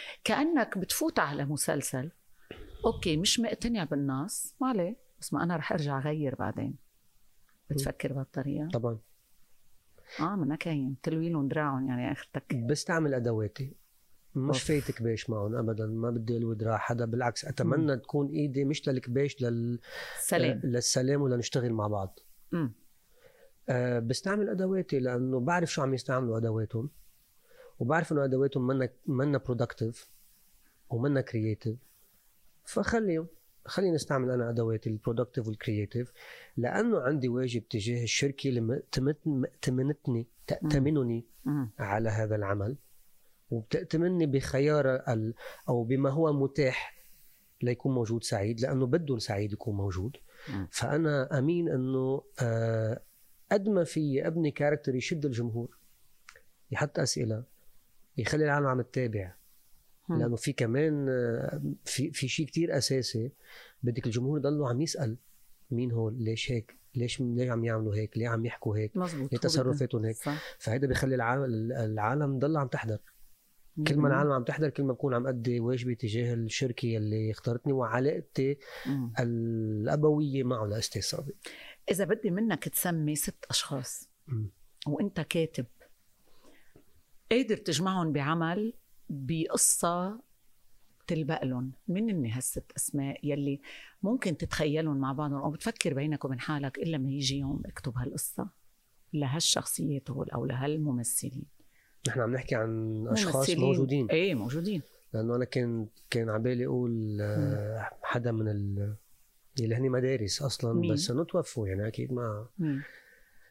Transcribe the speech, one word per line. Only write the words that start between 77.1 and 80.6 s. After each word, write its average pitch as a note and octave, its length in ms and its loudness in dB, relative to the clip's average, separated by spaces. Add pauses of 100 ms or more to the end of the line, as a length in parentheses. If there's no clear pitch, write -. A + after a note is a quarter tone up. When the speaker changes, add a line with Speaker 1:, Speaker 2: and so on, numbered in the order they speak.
Speaker 2:
اختارتني B2 420 -2
وعلاقتي C3+ 840 2 (280)
Speaker 1:
مم. C3 340 -2
Speaker 2:
الأبوية A#2+ 1200 2
معه A#2+ 220 0